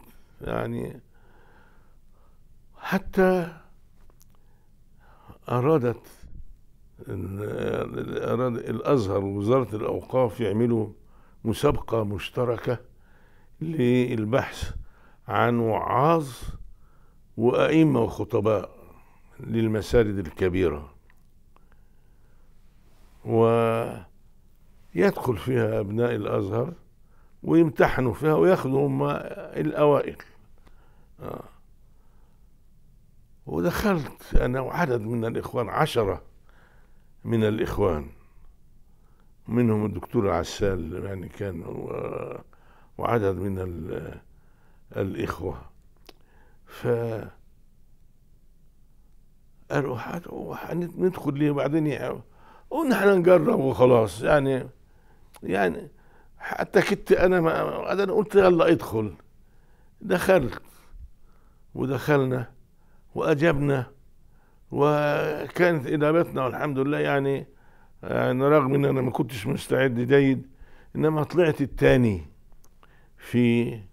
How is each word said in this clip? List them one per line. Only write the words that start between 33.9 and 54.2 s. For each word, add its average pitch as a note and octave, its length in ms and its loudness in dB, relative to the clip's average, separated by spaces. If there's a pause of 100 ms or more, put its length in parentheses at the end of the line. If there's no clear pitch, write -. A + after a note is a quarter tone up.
أنا C3 260 4
وعدد B2+ 400 -2
من A2+ 240 -4
الإخوان، A#2+ 440 -4
عشرة G2+ 540 0 (1000)
من A2 200 0
الإخوان، G2 600 0 (1400)
منهم A2 380 2
الدكتور G2 440 -2
عسال F2 760 -4
يعني G2 240 -10
كان، F#2 340 -10
و، - 300 -10 (1080)
وعدد G2 380 0
من F#2+ 220 -4
ال-، F2+ 600 -10 (760)
الإخوة. F#2+ 640 -6 (1080)
ف، - 220 -8 (2750)
قالوا: C3+ 280 -2 (560)
"حد-، E3+ 440 -8
ندخل E3+ 400 -2
ليه D3 120 2
بعدين C#3+ 360 0
يع-،" B2+ 340 -6 (500)
قلنا: C4+ 240 0
"احنا G3 200 4
نجرب E3+ 440 6
وخلاص." B2 640 4